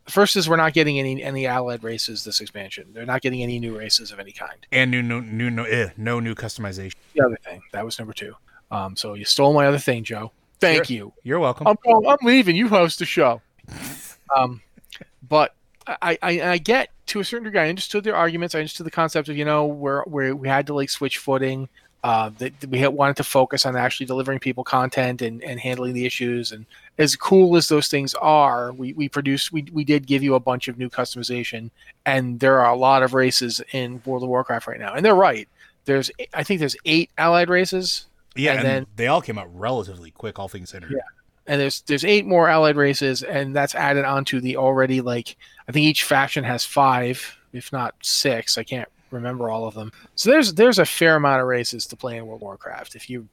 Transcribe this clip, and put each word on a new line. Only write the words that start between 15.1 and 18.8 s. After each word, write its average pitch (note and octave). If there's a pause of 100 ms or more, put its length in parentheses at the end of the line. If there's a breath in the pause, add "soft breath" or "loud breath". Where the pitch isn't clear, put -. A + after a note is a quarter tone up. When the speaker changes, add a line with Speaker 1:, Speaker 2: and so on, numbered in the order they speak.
Speaker 1:
but D3+ (320)
I, F3
I, F3
I F3
get, A#3 (160)
to -
a F#3+
certain A#3
degree, G#3
I D#3
understood F#3+
their G#3+
arguments. E3+
I E3
understood D#3